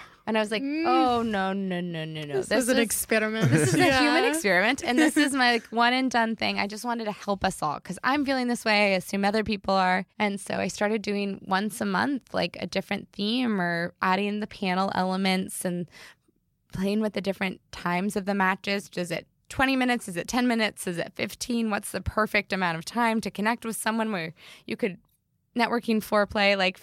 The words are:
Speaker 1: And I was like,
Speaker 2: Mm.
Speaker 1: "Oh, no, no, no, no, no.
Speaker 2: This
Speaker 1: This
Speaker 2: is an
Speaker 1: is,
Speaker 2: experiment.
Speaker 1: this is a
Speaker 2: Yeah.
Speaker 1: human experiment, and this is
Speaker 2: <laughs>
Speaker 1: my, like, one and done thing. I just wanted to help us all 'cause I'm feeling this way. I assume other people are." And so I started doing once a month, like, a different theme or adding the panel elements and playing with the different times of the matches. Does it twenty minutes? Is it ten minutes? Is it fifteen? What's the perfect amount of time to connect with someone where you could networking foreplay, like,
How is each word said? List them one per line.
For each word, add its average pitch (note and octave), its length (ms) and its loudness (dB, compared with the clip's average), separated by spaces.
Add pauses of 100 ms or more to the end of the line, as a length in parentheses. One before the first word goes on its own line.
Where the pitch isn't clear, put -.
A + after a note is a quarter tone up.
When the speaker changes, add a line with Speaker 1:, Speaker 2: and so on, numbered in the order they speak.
(260)
Speaker 1:
And A3 100 -2
I A3 40 2
was G#3+ 100 -2
like, G#3+ 120 -2
Speaker 2:
Mm. D4 240 -4
Speaker 1:
"Oh, B3+ 360 4
no, G3 320 0
no, F#3+ 260 -2
no, E3+ 240 -6
no, D#3 180 -8
no. C#3+ 120 -8
Speaker 2:
This C3 140 -2
Speaker 1:
This A3 160 4
Speaker 2:
is A3 40 -2
an B3 80 4
Speaker 1:
is, A#3 60 4
Speaker 2:
experiment. A3 680 0
Speaker 1:
this D4+ 180 4
is F#4 60 2
a - 40 4
Speaker 2:
Yeah. E4+ 220 4
Speaker 1:
human D4 260 4
experiment, A#3 580 2
and B3 140 2
this D#4 180 4
is D4 160 4
Speaker 2:
<laughs> C4+ 100 2
Speaker 1:
my, A#3+ 100 6
like, A#3 160 0
one A#3 260 4
and C4 160 0
done A3+ 260 2
thing. G3+ 220 -2
I G3+ 80 0
just G#3 180 -10
wanted A#3 220 -4
to G#3 60 -4
help G3 320 -2
us F#3+ 180 -2
all D3+ 180 -2
'cause - 240 -10
I'm C#4 220 2
feeling C4 220 0
this A#3+ 160 -2
way. G#3 280 4
I F#3+ 40 2
assume G3 280 -2
other G#3 200 2
people G3+ 300 0
are." F#3 300 2 (140)
And G3+ 200 0
so - 200 -6
I G3 100 -2
started G#3+ 320 0
doing G3+ 460 -4
once G3 340 -2
a G#3+ 60 -2
month, G#3+ 480 -2
like, - 260 -2
a - 60 -6
different G3 460 -6
theme A3 480 -2
or F3 420 -2
adding G3+ 380 0
the G#3+ 60 -4
panel F#3+ 480 -2
elements F#3 680 0
and F3 240 -4 (840)
playing G3 260 0
with G#3+ 140 -2
the G3+ 80 -2
different F#3+ 380 -4 (120)
times F3+ 420 -2
of F#3+ 120 -2
the G3+ 80 0
matches. G3 560 0
Does F3+ 200 -6
it - 160 -6 (220)
twenty C4+ 280 2
minutes? B3 320 0
Is F#3 80 -8
it - 120 -6
ten B3 180 2
minutes? A3+ 400 0
Is F3 120 -4
it - 160 -6
fifteen? A3+ 560 -4
What's G3+ 220 -4
the - 80 -6
perfect G#3 520 0
amount F3+ 260 0
of D#3+ 60 -10
time A3+ 380 0
to G3+ 80 -6
connect A3 340 -2
with A3+ 120 -4
someone A3 360 -2
where E3 220 -6 (320)
you A3+ 100 -6
could F#3+ 220 -4 (580)
networking A#3 400 0
foreplay, G3+ 600 2
like, F#3 260 0